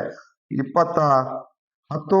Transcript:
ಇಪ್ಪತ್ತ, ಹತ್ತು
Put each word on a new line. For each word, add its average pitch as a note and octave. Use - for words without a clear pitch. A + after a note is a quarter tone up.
ಇಪ್ಪತ್ತ, E3
ಹತ್ತು D#3